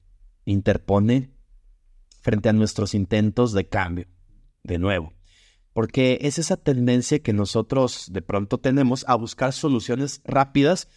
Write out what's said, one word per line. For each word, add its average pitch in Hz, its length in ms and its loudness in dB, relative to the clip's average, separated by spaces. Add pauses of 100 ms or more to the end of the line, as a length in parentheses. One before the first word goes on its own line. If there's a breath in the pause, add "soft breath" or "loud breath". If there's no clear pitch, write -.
(460)
interpone 101 880 2 (880)
frente 110 280 0
a 107 40 4
nuestros 107 400 0
intentos 107 600 0
de 95 140 0
cambio, 87 400 -4 (560)
de 87 140 -6
nuevo. 87 360 -2 (600 soft breath)
Porque 127 480 0
es 143 180 -2
esa 175 180 -2
tendencia 123 640 2
que 113 140 -2
nosotros 113 760 -2
de 92 100 -6
pronto 101 380 -4
tenemos 131 480 0
a 123 80 2
buscar 117 380 -4
soluciones 135 720 -4
rápidas 139 720 0